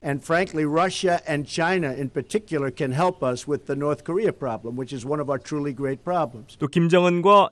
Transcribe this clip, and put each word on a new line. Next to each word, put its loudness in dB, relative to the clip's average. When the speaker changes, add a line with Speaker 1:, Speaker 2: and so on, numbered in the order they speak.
Speaker 1:
And -4
frankly, -2
Russia 0
and -4
China 0
in -6
particular -4
can -2
help 0
us -4
with -4
the -4
North -2
Korea 0
problem, -8
which -8
is -10
one -2
of -4
our -2
truly -6
great -6
problems. -4
Speaker 2:
또 -2
김정은과 6